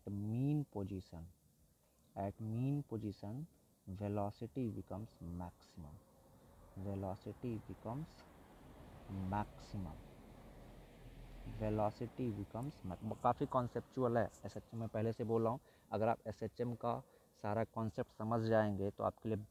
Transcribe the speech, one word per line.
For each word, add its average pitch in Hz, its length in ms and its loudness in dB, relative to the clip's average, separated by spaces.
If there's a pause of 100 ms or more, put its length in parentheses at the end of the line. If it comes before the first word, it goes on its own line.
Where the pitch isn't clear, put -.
mean 120 640 2
position, 95 500 -4 (920)
at 98 240 0
mean 123 500 2
position 110 560 -4 (420)
velocity 104 800 0
becomes 101 400 -6 (280)
maximum, 85 580 -10 (840)
velocity 101 880 -2
becomes 120 400 -6 (1200)
maximum, 101 680 -2 (1600)
velocity 107 720 2
becomes 110 420 -4 (120)
max-, 107 380 -4
काफ़ी 123 220 6
conceptual 123 720 2
है, 104 120 6 (160)
ऐसा 101 160 -6 (120)
मैं 113 140 -2
पहले 113 260 2
से 120 100 -2
बोल 113 200 6
रहा 110 80 6
हूँ। 135 80 -2 (320)
अगर 104 160 4
आप 117 200 2
एसएचएम 117 480 -2
का 120 240 0 (440)
सारा 107 200 4 (100)
concept 113 380 0
समझ 110 300 2
जाएंगे 107 480 6
तो 101 140 -2
आपके 101 260 0
लिए 107 220 2